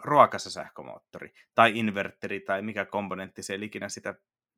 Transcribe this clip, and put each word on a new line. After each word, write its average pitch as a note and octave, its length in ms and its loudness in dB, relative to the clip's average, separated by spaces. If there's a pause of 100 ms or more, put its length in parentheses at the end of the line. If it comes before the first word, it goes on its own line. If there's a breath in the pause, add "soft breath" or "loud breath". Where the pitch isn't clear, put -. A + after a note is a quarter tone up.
ruokassa B2 460 6
sähkömoottori - 840 -14 (220 soft breath)
tai A2+ 240 6
inverteri G2 600 -4
tai G2 220 -4
mikä G#2 240 -6
komponentti F#2+ 580 -6
se G2 120 -6
ikinä G2+ 340 -8
sitä G2+ 260 -10 (420)